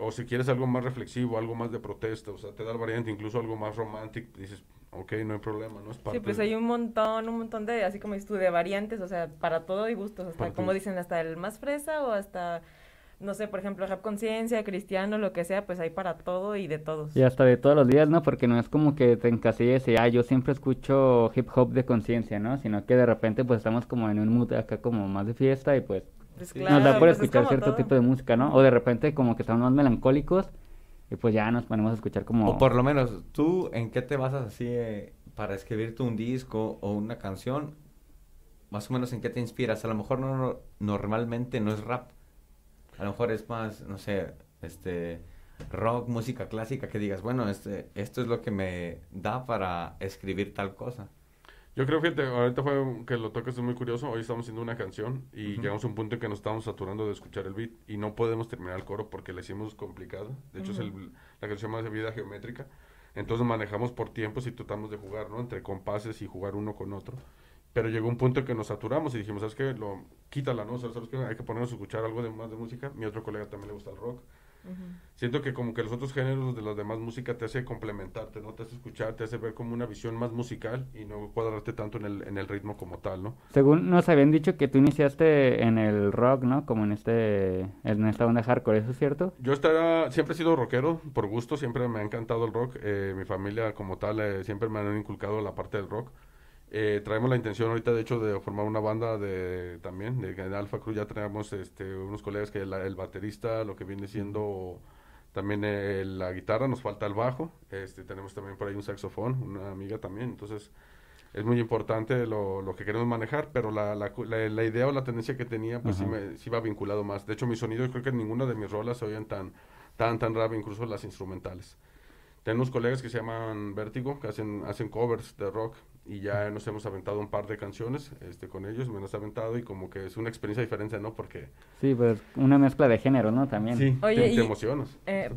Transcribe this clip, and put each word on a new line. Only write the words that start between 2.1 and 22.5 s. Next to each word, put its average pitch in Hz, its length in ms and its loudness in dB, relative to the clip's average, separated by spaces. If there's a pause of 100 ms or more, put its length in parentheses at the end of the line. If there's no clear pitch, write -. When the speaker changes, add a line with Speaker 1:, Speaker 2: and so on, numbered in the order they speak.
Speaker 1:
o 95 80 -12
sea, - 140 -14
te - 100 -12
da 113 100 -6
la 117 60 -4
variante, 113 320 -2
incluso 107 300 -4
algo 113 160 -4
más 107 200 -6
romántico, 110 640 -10
dices, 98 240 -16 (280)
"Ok, 92 220 -14 (120)
no 107 100 -4
hay 104 60 -8
problema, 110 420 -8
¿no? 107 80 -14
Es - 60 -14
Speaker 2:
Sí, - 60 -20
Speaker 1:
parte 214 180 -4
Speaker 2:
pues 208 160 -4
Speaker 1:
de". 214 80 0
Speaker 2:
hay 220 100 0
un 226 100 -2
montón, 226 640 0
un 233 100 -4
montón 220 280 -6
de, 226 180 0
así 196 160 -2
como 208 140 -6
dices 202 140 -8
tú, 208 60 -4
de 185 160 2
variantes, 196 500 0
o 185 80 -6
sea, 170 200 -4 (120)
para 165 260 0
todo 190 180 -2
hay 226 100 -2
gustos, 196 320 -8
hasta, 165 120 -10
Speaker 1:
Para 165 160 -2
Speaker 2:
como 185 140 -2
Speaker 1:
todo. 190 60 2
Speaker 2:
dicen, 196 240 -4
hasta 175 220 -2
el 160 160 -4
más 202 220 -8
fresa 294 440 -4
o 254 100 0
hasta, 175 500 -4 (580)
no 196 140 -6
sé, 214 140 -6
por 196 120 -6
ejemplo, 190 260 -4
rap 185 140 -4
conciencia, 220 640 -2
cristiano, 196 540 -2
lo 202 160 0
que 170 100 -2
sea, 196 220 -2
pues 180 120 -6
hay 165 120 -2
para 175 280 -4
todo 190 380 -2
y 196 100 -4
de 151 120 -4
todos. 151 360 -6
Speaker 3:
Y 131 80 6
hasta 131 220 6
de 123 140 10
todos 143 180 8
los 139 100 10
días, 147 220 8
¿no? 165 140 6
Porque 127 260 4
no 120 100 6
es 117 120 0
como 151 260 6
que 120 220 8
te 120 100 4
encasilles 117 600 4
y, 117 80 8
"Ah, 117 120 8
yo 120 140 8
siempre 131 320 4
escucho 131 800 6
hip 120 200 2
hop 123 180 6
de 127 120 4
conciencia", 113 540 2
¿no? 117 200 0